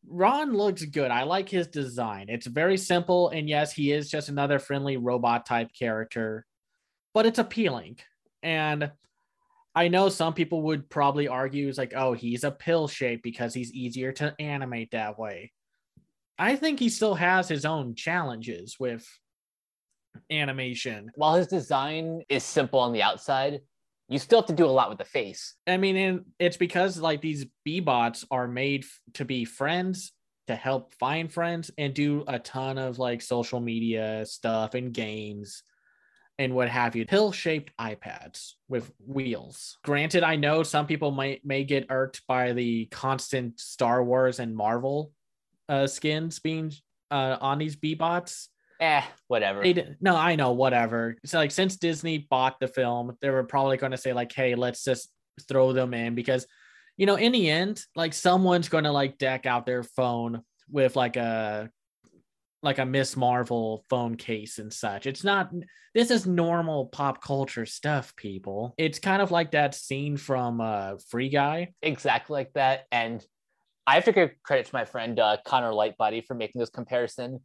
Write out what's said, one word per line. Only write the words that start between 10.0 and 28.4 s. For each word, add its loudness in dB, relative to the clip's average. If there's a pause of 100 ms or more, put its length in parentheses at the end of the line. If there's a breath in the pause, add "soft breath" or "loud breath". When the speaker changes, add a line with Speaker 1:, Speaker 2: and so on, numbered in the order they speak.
Speaker 1:
some 0
people 0
would -2
probably 2
argue, -2
it's -6
like, -4
"Oh, 2
he's -4
a 0
pill 0
shape -4
because -6
he's -8
easier -6
to -4
animate -6
that -6
way." -10 (840)
I 2
think 0
he 4
still 2
has 2
his -4
own -2
challenges -6
with -6 (1200)
animation. -4
Speaker 2:
While 4
his 4
design -2
is 0
simple 2
on 2
the 2
outside, 0 (480)
you -2
still 6
have 0
to -2
do 6
a 4
lot 4
with -8
the -8
face. -6 (100)
Speaker 1:
I 2
mean, 2
and 0 (120)
it's 2
because, 2
like, 0
these -4 (180)
B-bots 0
are -2